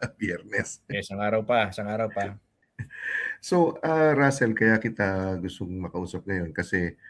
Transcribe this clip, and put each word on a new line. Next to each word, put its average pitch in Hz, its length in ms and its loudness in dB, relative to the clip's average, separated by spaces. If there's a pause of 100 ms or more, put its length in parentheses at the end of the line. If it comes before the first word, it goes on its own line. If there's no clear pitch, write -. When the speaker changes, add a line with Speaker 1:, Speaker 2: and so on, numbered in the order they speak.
(180)
Speaker 1:
Biyernes. 101 720 -6
Speaker 2:
Yes, 101 160 -4
isang 98 160 -6
araw 107 240 2
pa, 113 240 2
isang 101 160 -8
araw 110 240 -2
pa. 101 240 -4 (1040)
Speaker 1:
So, 170 420 2
ah, 156 380 4
Russell, 135 400 4
kaya 110 240 6
kita 107 240 0 (320)
gustong 90 400 -6
makausap 90 480 -6
ngayon 92 240 -2
kasi 87 480 -2 (120)